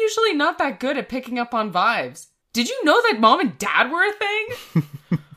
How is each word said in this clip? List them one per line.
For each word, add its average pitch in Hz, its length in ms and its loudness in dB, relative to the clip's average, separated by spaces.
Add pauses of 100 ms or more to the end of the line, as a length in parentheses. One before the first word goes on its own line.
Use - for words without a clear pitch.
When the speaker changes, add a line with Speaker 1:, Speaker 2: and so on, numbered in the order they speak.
Speaker 1:
usually 440 320 2
not 320 260 0
that 277 220 -2
good 269 180 -2
at 226 100 -6
picking 247 300 -6
up 240 160 -4
on 214 180 -2
vibes. 180 540 -2 (260)
Did 240 160 -2
you 494 160 -4
know 330 180 6
that 415 180 2
Mom 233 180 6
and 302 200 -2
Dad 202 340 0
were 349 120 2
a 415 80 0
thing?" 427 760 -4 (340)
Speaker 2:
<laughs> - 140 -20